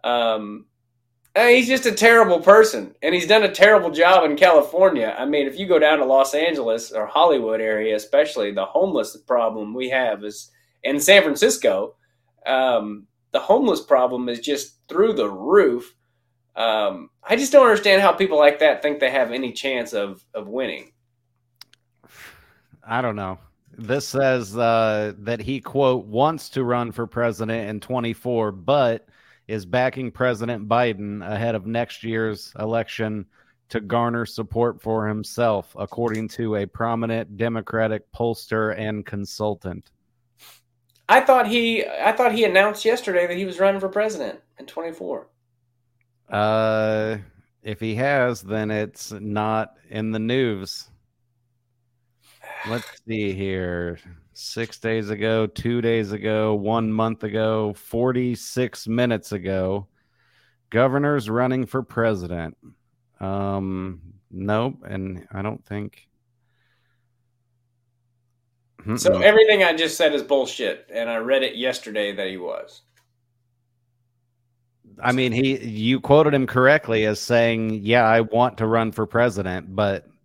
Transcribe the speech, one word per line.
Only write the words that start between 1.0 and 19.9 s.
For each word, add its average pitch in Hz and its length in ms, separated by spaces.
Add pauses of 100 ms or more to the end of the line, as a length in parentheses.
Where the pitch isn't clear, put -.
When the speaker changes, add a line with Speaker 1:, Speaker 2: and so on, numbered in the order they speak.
Speaker 1:
uh, 226 100
he's 240 220
just 262 180
a 220 60
terrible 214 480
person, 196 640
and 160 120
he's 175 120
done 214 180
a 202 80
terrible 190 380
job 170 380
in 143 80
California. 160 800
I 123 100
mean, 143 200
if 139 120
you 196 80
go 175 120
down 151 200
to 135 60
Los 135 300
Angeles 139 560
or 107 160
Hollywood 123 540
area, 110 340
especially, 107 580
the 95 120
homeless 151 520
problem 110 560
we 127 180
have 113 340
is - 260 (320)
in 139 160
San 190 240
Francisco. 131 720 (520)
Um, 113 600 (240)
the 131 80
homeless 214 420
problem 127 480
is 120 120
just - 360 (120)
through 202 240
the - 160
roof. 123 680 (600)
Um, 107 540 (120)
I 233 140
just 269 160
don't 269 140
understand 202 360
how 190 100
people 185 260
like 147 200
that 151 240
think 147 160
they 131 120
have 127 200
any 123 220
chance 123 400